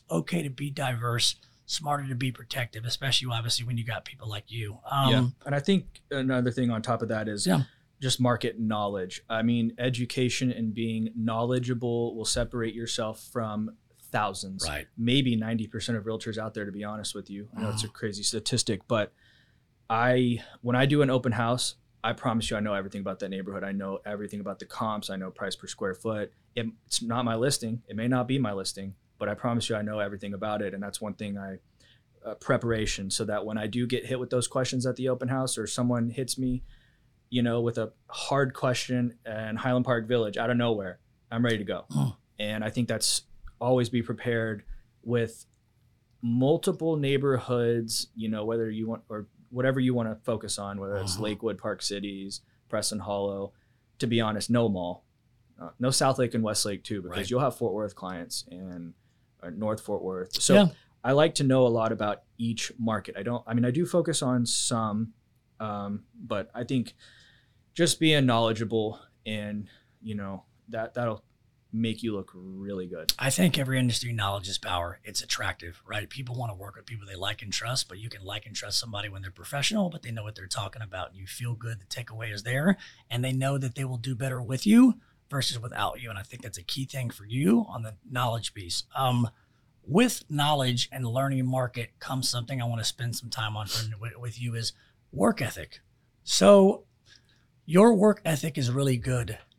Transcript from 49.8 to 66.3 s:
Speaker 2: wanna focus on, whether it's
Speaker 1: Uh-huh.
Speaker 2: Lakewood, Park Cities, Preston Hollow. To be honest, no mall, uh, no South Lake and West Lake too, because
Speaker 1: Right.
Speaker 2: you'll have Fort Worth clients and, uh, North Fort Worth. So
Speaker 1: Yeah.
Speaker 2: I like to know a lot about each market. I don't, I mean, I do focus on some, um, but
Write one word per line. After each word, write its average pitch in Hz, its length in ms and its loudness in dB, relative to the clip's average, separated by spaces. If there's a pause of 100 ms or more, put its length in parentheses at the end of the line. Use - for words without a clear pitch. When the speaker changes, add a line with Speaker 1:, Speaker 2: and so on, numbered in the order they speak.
Speaker 2:
wanna 113 300 0
focus 113 360 -2
on, 101 200 -6
whether 98 180 -4
it's 95 180 -2
Speaker 1:
Uh-huh. 104 80 -4
Speaker 2:
Lakewood, 107 340 -2
Park 104 240 -4
Cities, 98 600 -6 (280)
Preston 107 300 -2
Hollow. 101 540 -2 (460)
To 127 80 2
be 117 140 4
honest, 107 280 -2
no 117 200 6
mall, 90 360 -4 (540)
uh, 85 200 -16
no 123 120 2
South 135 280 4
Lake 120 140 2
and 117 100 2
West 107 220 0
Lake 101 180 -4
too, 104 180 -6
because 90 160 -8
Speaker 1:
Right. 98 120 -4
Speaker 2:
you'll 123 120 2
have 131 140 2
Fort 110 180 -2
Worth 104 220 -4
clients 90 540 -8
and, 87 440 -12 (500)
uh, 87 60 -10
North 107 320 -4
Fort - 220 -4
Worth. 92 380 -4
So 185 120 6
Speaker 1:
Yeah. 196 140 10 (360)
Speaker 2:
I 123 100 2
like 156 220 6
to 147 80 0
know 131 220 8
a 120 40 6
lot 113 220 2
about 104 320 -2 (140)
each 117 420 -4
market. 110 380 -2
I 98 60 -6
don't, 120 240 -4
I 113 60 -4
mean, 120 120 4
I 123 60 2
do 165 140 2
focus 170 360 2
on 123 240 2
some, 110 680 0 (460)
um, 104 460 -6 (100)
but 107 380 -6